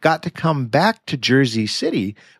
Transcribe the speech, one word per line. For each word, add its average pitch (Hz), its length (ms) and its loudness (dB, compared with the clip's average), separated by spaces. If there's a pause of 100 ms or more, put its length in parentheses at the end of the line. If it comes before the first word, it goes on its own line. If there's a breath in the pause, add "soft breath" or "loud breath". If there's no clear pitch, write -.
got 160 240 0
to 170 60 -4
come 147 360 -2
back 156 400 0
to - 100 -6
Jersey 120 520 2
City, 143 480 -2 (240 soft breath)